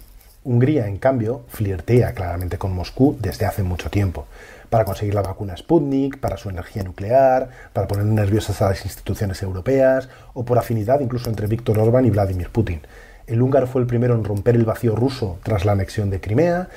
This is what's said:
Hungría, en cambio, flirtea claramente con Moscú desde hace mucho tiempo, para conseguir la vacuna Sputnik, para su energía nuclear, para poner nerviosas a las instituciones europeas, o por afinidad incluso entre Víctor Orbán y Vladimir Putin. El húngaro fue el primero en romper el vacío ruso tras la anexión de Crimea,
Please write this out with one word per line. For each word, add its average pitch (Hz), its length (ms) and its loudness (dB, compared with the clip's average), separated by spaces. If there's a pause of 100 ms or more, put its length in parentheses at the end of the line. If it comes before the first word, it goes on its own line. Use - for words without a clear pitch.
(460)
Hungría, 127 420 2
en 98 100 -6
cambio, 131 500 0
flirtea 104 640 0
claramente 90 460 -6
con 95 160 -4
Moscú 127 440 0
desde - 280 -4
hace - 160 -4
mucho 90 260 -4
tiempo, 92 380 -2 (420)
para 110 160 2
conseguir 101 300 -4
la 104 80 0
vacuna 95 340 -6
Sputnik, 139 640 0
para - 160 -4
su 98 140 -10
energía 101 320 -10
nuclear, 127 680 2 (240)
para 101 160 -2
poner 101 160 0
nerviosas 107 560 2
a 101 80 4
las 95 160 -2
instituciones 98 580 -6
europeas, 131 680 2 (240)
o 127 100 -6
por 123 140 2
afinidad 113 420 0
incluso 120 300 -4
entre 107 160 -4
Víctor 110 320 0
Orbán 120 260 4
y 117 60 6
Vladimir 95 400 0
Putin. 95 320 -2 (440)
El 117 140 0
húngaro 131 260 4
fue 127 140 -2
el 120 60 2
primero 120 280 2
en 110 80 0
romper 101 320 0
el 117 120 4
vacío 110 280 0
ruso 107 480 -2
tras 104 220 -2
la 104 80 4
anexión 101 380 -2
de 95 100 -4
Crimea, 170 560 0